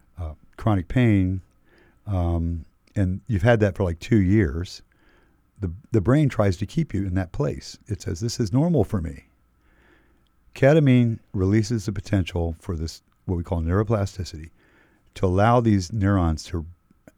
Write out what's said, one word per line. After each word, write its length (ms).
uh, 140
chronic 320
pain, 540
um, 600
and 300
you've 160
had 200
that 140
for, 80
like, 160
two 200
years, 640
the, 100
the 100
brain 260
tries 300
to 80
keep 280
you 120
in 80
that 180
place. 460
It 140
says, 180
"This 200
is 120
normal 320
for 160
me." 260
Ketamine 640
releases 520
the 60
potential 680
for 160
this, 260
what 120
we 60
call 180
neuroplasticity, 880
to 120
allow 360
these 320
neurons 520
to 200